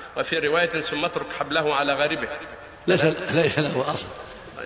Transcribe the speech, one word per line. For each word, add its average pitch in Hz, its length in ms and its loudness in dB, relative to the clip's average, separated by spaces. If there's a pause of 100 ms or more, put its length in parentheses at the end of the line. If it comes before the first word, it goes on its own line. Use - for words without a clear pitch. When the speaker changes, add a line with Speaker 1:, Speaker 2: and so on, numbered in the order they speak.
(160)
Speaker 1:
وفي 120 220 0
رواية: 160 420 2
"ثم 151 240 -2
اترك 170 220 -2 (120)
حبله 151 360 2
على 139 200 2
غاربه"؟ 147 340 0 (580)
Speaker 2:
ليس، 170 180 6 (300)
ليس 156 240 4
له 143 320 0
أصل، - 160 -4 (600)